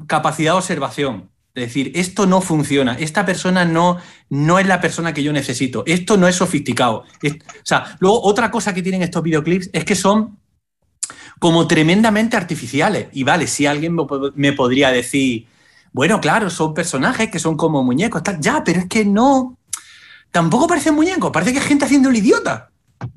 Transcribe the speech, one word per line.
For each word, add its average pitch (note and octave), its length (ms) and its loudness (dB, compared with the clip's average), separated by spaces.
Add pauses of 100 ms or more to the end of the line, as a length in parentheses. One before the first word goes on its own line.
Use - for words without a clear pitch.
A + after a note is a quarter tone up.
capacidad D3+ 460 0
de F#3+ 40 2
observación. C#3 720 -6 (240)
Es B2 120 -8
decir, C#3+ 280 -4
esto F#3 320 -2
no F#3 140 4
funciona, C#3+ 540 0
esta D#3 300 -4
persona F#3 400 0
no, E3+ 340 2 (300)
no D3+ 300 2
es F#3+ 80 2
la F#3 140 2
persona E3 340 -4
que D3+ 80 -4
yo D3 100 -2
necesito, B2+ 540 -4
esto F3+ 300 0
no F3+ 100 4
es F3+ 80 2
sofisticado. C3 720 -2 (180)
Es, D3 120 -4
o - 20 -12 (260)
sea, - 380 -4
luego G3+ 220 4
otra G#3 280 2
cosa G#3 240 -4
que F3+ 80 -4
tienen F#3 200 -2
estos E3+ 200 -4
videoclips E3 500 -2
es D#3 120 -4
que G#3 100 0
son G#3 440 0 (1000)
como E3 300 4
tremendamente G#3 680 2
artificiales. D#3 760 -4
Y C#3 100 -6
vale, C#3+ 240 2
si C#3+ 200 -2
alguien D3+ 280 -2
me D#3+ 100 -2
po-, C#3 300 -6
me C#3+ 200 0
podría C3 360 2
decir, B2 560 -2 (460)
"Bueno, E3 300 0
claro, F#3+ 260 0
son D#3 240 -4
personajes E3+ 580 -2
que F3 80 -8
son D#3+ 180 -2
como D3+ 280 0
muñecos, D#3+ 380 0
tal". F#3 180 -6
Ya, C4+ 240 -2
pero F3+ 160 0
es F3+ 60 -4
que A3 180 0
no, B3+ 540 2 (720)
tampoco F#3+ 360 2
parecen D#4+ 280 0
muñecos, D#4 380 0
parece G#3 200 0
que C4+ 60 -2
es - 80 -2
gente C#4+ 180 4
haciendo C4+ 240 4
el B3+ 80 4
idiota. A3+ 540 0 (460)